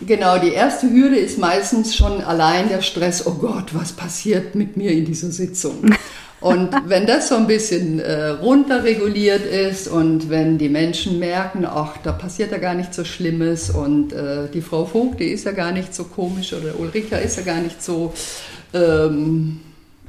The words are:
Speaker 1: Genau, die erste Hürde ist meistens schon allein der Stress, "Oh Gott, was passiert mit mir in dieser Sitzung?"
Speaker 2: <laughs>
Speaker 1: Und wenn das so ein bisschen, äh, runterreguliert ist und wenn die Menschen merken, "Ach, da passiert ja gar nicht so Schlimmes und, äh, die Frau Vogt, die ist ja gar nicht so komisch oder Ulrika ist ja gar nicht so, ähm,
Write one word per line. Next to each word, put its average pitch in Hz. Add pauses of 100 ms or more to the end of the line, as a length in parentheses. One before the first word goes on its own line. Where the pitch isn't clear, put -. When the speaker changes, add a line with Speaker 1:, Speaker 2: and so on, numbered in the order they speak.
Speaker 1:
Genau, 190
die 170
erste 247
Hürde 262
ist 202
meistens 196
schon 202
allein 170
der 185
Stress, 175
"Oh 175
Gott, 185
was 165
passiert 185
mit 202
mir 196
in 160
dieser 165
Sitzung?" 180
Speaker 2:
<laughs> -
Speaker 1:
Und 180 (180)
wenn 190
das 294
so 262
ein 220
bisschen, 180
äh, 151
runterreguliert 208
ist 190
und 160
wenn 160
die 151
Menschen 170
merken, 180
"Ach, 151
da 160
passiert 202
ja 196
gar 180
nicht 180
so 175
Schlimmes 165
und, 147
äh, 143
die 165
Frau 165
Vogt, 247
die 170
ist 208
ja 202
gar 175
nicht 185
so 175
komisch 185
oder 160
Ulrika 208
ist -
ja 190
gar 170
nicht 170
so, 165 (640)
ähm, 160 (480)